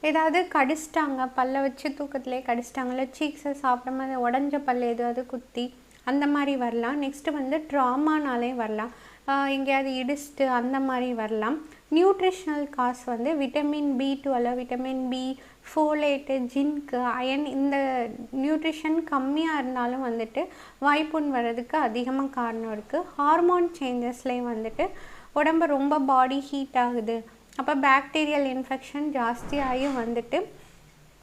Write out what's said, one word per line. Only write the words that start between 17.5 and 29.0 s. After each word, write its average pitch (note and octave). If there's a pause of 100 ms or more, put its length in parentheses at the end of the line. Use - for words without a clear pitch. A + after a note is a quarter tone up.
நியூட்ரிஷன் D#4
கம்மியா D4
இருந்தாலும் B3+
வந்துட்டு A#3 (360)
வாய்ப்புண் D4+
வர்றதுக்கு A#3+
அதிகமா B3+
காரணம் A3+
இருக்கு. G#3+ (160)
ஹார்மோன் F4
சேஞ்சஸ்லேயும் B3
வந்துட்டு A3 (440)
உடம்பு D#4+
ரொம்ப C#4+
பாடி C4+
ஹீட் C4+
ஆகுது, A#3 (320)
அப்போ C#4+
பாக்டீரியல் C#4
இன்ஃபெக்ஷன் C4+